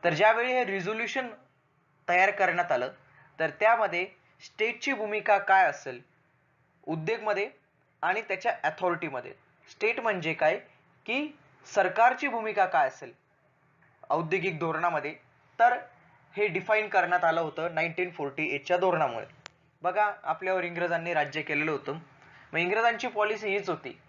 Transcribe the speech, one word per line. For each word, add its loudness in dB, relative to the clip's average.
तर 4
ज्यावेळी 4
हे 2
resolution -4
तयार 6
करण्यात 0
आलं -2
तर 0
त्यामध्ये 2
स्टेटची -4
भूमिका 2
काय 6
असेल -4
उद्योगमध्ये -2
आणि 0
त्याच्या -4
अथॉरिटीमध्ये, -4
state -2
म्हणजे -2
काय 2
की -4
सरकारची 4
भूमिका 0
काय 2
असेल -12
औद्योगिक 0
धोरणामध्ये, -2
तर 6
हे 2
define 0
करण्यात 2
आलं 4
होतं -4
नाईन्टीन -2
फोर्टी -4
एटच्या -2
धोरणामुळे. 0
बघा, 0
आपल्यावर -2
इंग्रजांनी -2
राज्य 0
केलेलं -2
होतं, -4
मग -2
इंग्रजांची 2
policy -2
हीच -2
होती -6